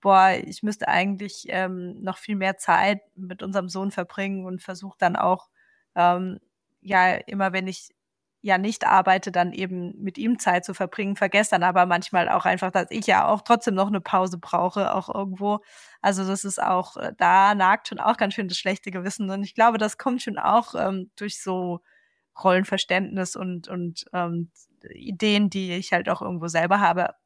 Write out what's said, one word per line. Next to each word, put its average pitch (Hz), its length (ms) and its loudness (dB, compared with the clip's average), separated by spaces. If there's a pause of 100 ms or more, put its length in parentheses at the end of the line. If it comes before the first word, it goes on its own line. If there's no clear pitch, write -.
boah, 190 300 8
ich - 320 -6
müsste 208 260 -4
eigentlich, 196 600 -2
ähm, 185 540 -6
noch 190 160 -8
viel 214 180 -6
mehr 190 220 -2
Zeit 190 420 2 (160)
mit 185 260 -12
unserem 190 260 -4
Sohn 190 220 -4
verbringen 196 560 -6
und 185 160 -10
versuch 190 340 -14
dann 175 200 2
auch, 180 340 0 (460)
ähm, 180 440 2 (400)
ja, 185 340 4
immer 196 380 -2
wenn 185 160 -4
ich - 220 -12 (500)
ja 196 180 2
nicht 208 280 -2
arbeite, 185 460 4
dann 175 200 0
eben 185 480 -8
mit 190 160 -8
ihm 226 220 0
Zeit 180 260 0
zu - 100 -10
verbringen, 196 420 -4
vergesse 202 360 2
dann 175 120 2
aber 180 220 4
manchmal 175 420 0
auch - 160 0
einfach, 185 260 0
dass 180 200 0
ich 220 160 -6
ja 190 200 4
auch 208 160 2
trotzdem 226 320 2
noch 196 140 2
eine 202 120 -2
Pause 185 380 0
brauche, 180 560 0
auch - 180 -4
irgendwo. 202 480 -4 (400)
Also 190 260 0
das 190 180 -4
ist 196 180 -6
auch, 185 340 0
äh, - 200 -8
da 190 380 6
nagt 196 340 2
schon 190 100 -12
auch 220 180 2
ganz 196 180 -2
schön 196 140 -4
das 175 100 -6
schlechte 190 320 -4
Gewissen. 190 400 -6
Und 196 120 -6
ich 202 120 -10
glaube, 226 240 4
das 214 200 -2
kommt 247 240 -4
schon 208 160 -6
auch, - 380 2
ähm, 190 400 -2
durch 208 260 -10
so 180 380 -6 (600)
Rollenverständnis 190 960 0
und, 180 320 -8
und, 175 440 -8
ähm, 170 380 -4 (400)
Ideen, 208 600 0
die 185 240 -6
ich 185 180 -6
halt 175 160 0
auch 170 140 -2
irgendwo 170 240 -6
selber 170 340 2
habe. 175 340 2 (120)